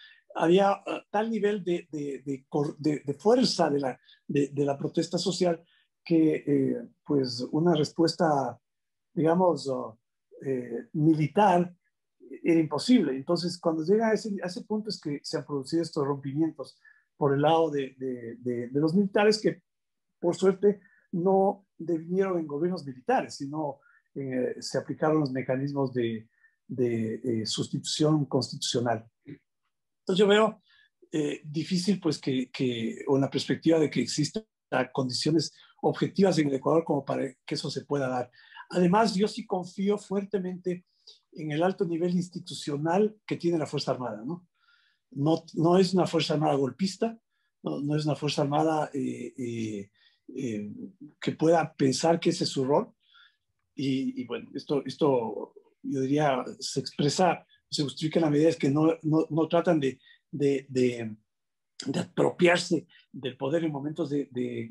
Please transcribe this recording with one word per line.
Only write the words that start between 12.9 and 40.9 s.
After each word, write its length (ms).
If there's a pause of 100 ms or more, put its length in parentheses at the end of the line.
Entonces, 420
cuando 240
llega 280
a 20
ese, 300
a 40
ese 180
punto 260
es 100
que 220
se 160
han 80
producido 360
estos 240
rompimientos 720 (380)
por 180
el 60
lado 300
de, 260
de, 400
de, 320
de 120
los 140
militares 460
que, 220 (580)
por 160
suerte, 440 (320)
no 540 (120)
devinieron 600
en 80
gobiernos 380
militares, 520
sino, 440 (340)
eh, 460
se 160
aplicaron 440
los 120
mecanismos 600
de, 340 (380)
de, 480
eh, 320
sustitución 800
constitucional. 840 (160)
Entonces, 960
yo 100
veo, 340 (480)
eh, 340
difícil, 540
pues, 200
que, 320
que, 580
o 100
la 120
perspectiva 480
de 120
que 120
existan 420 (480)
condiciones 600 (280)
objetivas 580
en 100
el 60
Ecuador 300
como 200
para 280 (120)
que 100
eso 160
se 140
pueda 240
dar. 220 (380)
Además, 460
yo 120
sí 200
confío 500
fuertemente 880 (480)